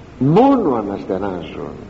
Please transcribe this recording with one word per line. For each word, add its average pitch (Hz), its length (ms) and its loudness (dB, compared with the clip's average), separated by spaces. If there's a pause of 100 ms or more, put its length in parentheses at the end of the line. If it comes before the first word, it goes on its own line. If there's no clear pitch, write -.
(200)
μόνο 202 560 4
αναστενάζουν, 95 960 -6 (180)